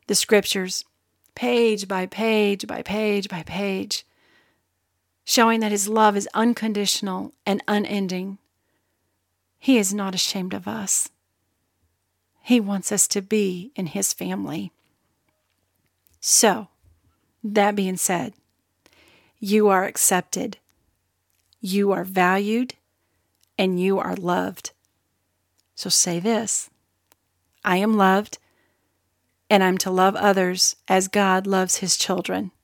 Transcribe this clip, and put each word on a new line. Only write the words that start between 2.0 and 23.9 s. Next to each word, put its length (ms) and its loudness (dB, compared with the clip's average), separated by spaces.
page 640 0
by 140 -10
page 480 -4
by 140 -8
page, 640 -6
showing 380 4
that 100 0
his 160 -2
love 280 4
is 180 -4
unconditional 1000 -2
and 220 -2
unending. 720 -4
He 200 2
is 160 0
not 200 -6
ashamed 400 -4
of 140 -10
us. 420 -4
He 180 4
wants 320 -4
us 160 0
to 140 -2
be 540 -2
in 120 -4
his 260 -4
family. 580 -8
So, 480 2
that 320 2
being 220 -2
said, 360 -4
you 280 2
are 180 4
accepted, 720 -2
you 300 0
are 120 0
valued, 720 0
and 220 0
you 180 2